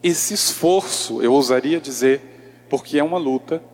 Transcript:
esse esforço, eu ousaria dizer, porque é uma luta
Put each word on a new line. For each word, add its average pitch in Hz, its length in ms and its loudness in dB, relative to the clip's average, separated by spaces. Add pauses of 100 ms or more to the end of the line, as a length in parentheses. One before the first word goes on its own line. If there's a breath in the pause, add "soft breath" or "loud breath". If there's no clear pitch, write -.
esse 175 320 -2
esforço, 175 880 -2
eu 120 100 4
ousaria 135 480 2
dizer, 131 880 -2
porque 143 300 -2
é 143 40 2
uma 170 160 -2
luta 147 440 -4 (120)